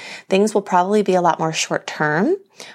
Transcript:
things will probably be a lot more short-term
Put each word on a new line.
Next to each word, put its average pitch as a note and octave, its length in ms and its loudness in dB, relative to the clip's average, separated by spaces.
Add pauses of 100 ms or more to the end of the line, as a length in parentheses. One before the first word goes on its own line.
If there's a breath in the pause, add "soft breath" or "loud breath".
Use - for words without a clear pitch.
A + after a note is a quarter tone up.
(280 loud breath)
things G#3 260 2
will G3+ 80 2
probably G3 400 2
be F#3+ 120 0
a F3+ 80 2
lot E3+ 160 2
more D#3+ 140 -2
short-term E3 840 -2 (380 loud breath)